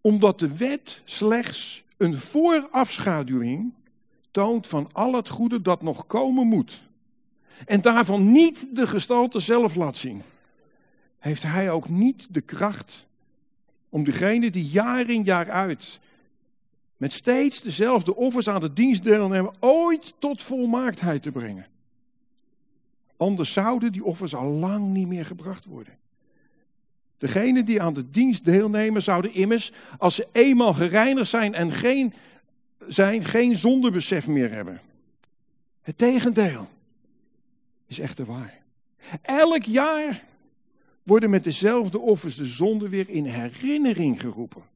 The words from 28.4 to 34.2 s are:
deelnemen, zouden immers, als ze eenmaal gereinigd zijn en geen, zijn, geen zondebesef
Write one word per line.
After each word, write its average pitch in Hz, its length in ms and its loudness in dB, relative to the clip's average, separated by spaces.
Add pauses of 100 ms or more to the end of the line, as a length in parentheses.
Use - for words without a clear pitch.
deelnemen, 214 580 2
zouden 185 320 0
immers, 208 380 0 (260)
als 185 160 2
ze - 180 -6
eenmaal 240 420 6
gereinigd 208 560 2
zijn 214 240 0
en 170 160 -2
geen, 247 440 0 (720)
zijn, 196 380 2
geen 233 320 2
zondebesef 208 720 0